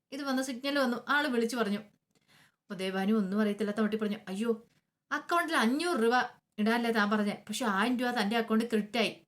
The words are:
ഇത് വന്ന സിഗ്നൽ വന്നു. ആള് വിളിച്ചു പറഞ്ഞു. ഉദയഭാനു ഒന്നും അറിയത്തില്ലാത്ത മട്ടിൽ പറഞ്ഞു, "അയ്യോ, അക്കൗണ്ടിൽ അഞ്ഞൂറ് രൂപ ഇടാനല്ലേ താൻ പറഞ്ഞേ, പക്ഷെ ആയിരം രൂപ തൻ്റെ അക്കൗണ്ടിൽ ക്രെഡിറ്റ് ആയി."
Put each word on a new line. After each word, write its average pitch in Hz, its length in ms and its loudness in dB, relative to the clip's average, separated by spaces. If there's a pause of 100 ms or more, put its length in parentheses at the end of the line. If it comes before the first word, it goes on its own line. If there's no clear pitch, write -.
(120)
ഇത് 285 120 -8
വന്ന 262 200 -2
സിഗ്നൽ 277 360 -6
വന്നു. 240 180 2 (120)
ആള് 285 180 2
വിളിച്ചു 233 300 0
പറഞ്ഞു. 202 240 -2 (880)
ഉദയഭാനു 190 440 0
ഒന്നും 202 280 0
അറിയത്തില്ലാത്ത 208 400 -2
മട്ടിൽ 214 180 0
പറഞ്ഞു, 208 280 -4
"അയ്യോ, 208 240 -2 (600)
അക്കൗണ്ടിൽ 330 440 0
അഞ്ഞൂറ് 285 460 2
രൂപ 233 140 4 (420)
ഇടാനല്ലേ 233 340 2
താൻ 214 180 2
പറഞ്ഞേ, 208 340 0
പക്ഷെ 214 220 -6
ആയിരം 214 320 2
രൂപ 247 140 0
തൻ്റെ 220 260 0
അക്കൗണ്ടിൽ 220 300 2
ക്രെഡിറ്റ് 214 340 -2
ആയി." 185 100 0 (160)